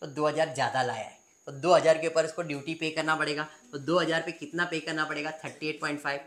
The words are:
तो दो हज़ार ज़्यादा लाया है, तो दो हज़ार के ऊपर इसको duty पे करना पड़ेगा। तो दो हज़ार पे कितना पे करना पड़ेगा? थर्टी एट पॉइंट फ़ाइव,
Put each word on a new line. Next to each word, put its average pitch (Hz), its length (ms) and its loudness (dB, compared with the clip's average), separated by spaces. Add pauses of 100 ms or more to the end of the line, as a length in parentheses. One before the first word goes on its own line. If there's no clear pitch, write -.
तो 160 60 -10
दो 151 200 0
हज़ार 147 260 2
ज़्यादा 131 300 2
लाया 113 200 -2
है, - 160 -16 (260)
तो 143 60 -12
दो 143 220 4
हज़ार 156 240 8
के 160 100 -2
ऊपर 160 180 2
इसको 165 160 -6
duty 147 320 -4
पे 160 180 -4
करना 156 240 0
पड़ेगा। 151 340 -2 (220)
तो 147 60 -8
दो 156 220 2
हज़ार 160 220 2
पे 165 100 -6
कितना 165 340 -4
पे 165 140 -4
करना 156 260 -2
पड़ेगा? 151 260 -4
थर्टी 151 360 -8
एट 151 140 -6
पॉइंट 147 200 -4
फ़ाइव, 139 260 -2